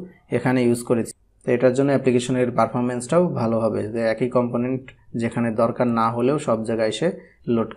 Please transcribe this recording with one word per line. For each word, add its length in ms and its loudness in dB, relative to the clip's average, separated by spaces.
এখানে 300 0
ইউজ 220 2
করেছি। 240 0
তো 120 -8
এটার 220 4
জন্য 180 2
অ্যাপ্লিকেশনের 640 2
পারফরম্যান্সটাও 640 0
ভালো 220 0
হবে, 180 0
যে 80 -2
একই 240 -2
কম্পোনেন্ট 440 -2
যেখানে 280 -2
দরকার 260 0
না 160 2
হলেও 220 0
সব 100 2
জায়গায় 300 0
সে 80 0
লোড 220 0